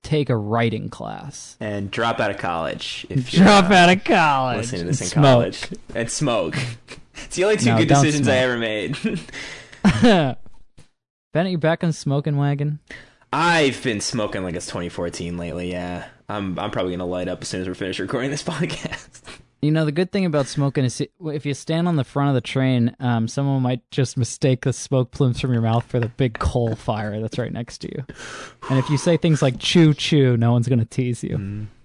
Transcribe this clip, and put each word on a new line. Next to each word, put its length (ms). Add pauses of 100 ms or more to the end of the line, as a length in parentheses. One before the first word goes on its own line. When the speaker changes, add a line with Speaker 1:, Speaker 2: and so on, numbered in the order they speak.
Speaker 1:
take 280
a 60
writing 520
class. 720
Speaker 2:
And 300
drop 300
out 100
of 80
college 680
if 220
Speaker 1:
Drop 380
Speaker 2:
you're, 60
uh, 80
Speaker 1:
out 140
of 80
college. 540
Speaker 2:
listening 240
to 60
this 120
in 80
Speaker 1:
Smoke. 160
Speaker 2:
college. 420 (280)
And 160
smoke. 500
<laughs> 60 (580)
It's 120
the 80
only 120
two 140
Speaker 1:
No, 80
Speaker 2:
good 100
Speaker 1:
don't 160
Speaker 2:
decisions 240
I 40
Speaker 1:
smoke. 100
Speaker 2:
ever 160
made. 380 (880)
<laughs> 520
Speaker 1:
<laughs> 0 (960)
Ben, 140
are 20
you 80
back 260
on 120
smoking 420
wagon? 420 (540)
Speaker 2:
I've 500
been 200
smoking 400
like 120
it's 120
twenty 240
fourteen 480
lately, 340
yeah. 320 (240)
I'm, 300
I'm 120
probably 220
gonna 140
light 220
up 120
as 80
soon 140
as 60
we're 60
finished 260
recording 300
this 120
<laughs> 20
podcast. 800 (400)
Speaker 1:
You 80
know, 160
the 60
good 200
thing 140
about 200
smoking 380
is 160 (240)
if 220
you 80
stand 340
on 80
the 80
front 240
of 60
the 80
train, 580
um, 280
someone 340
might 180 (100)
just 280
mistake 460
the 100
smoke 360
plumes 300
from 140
your 80
mouth 240
for 120
the 120
big 280
coal 380
fire 460
that's 160
right 140
next 260
to 100
you. 160 (640)
And 100
if 120
you 80
say 180
things 240
like, 180
"Choo 360
choo," 420
no 160
one's 160
gonna 160
tease 400
you. 140
Speaker 2:
Mm. 280 (180)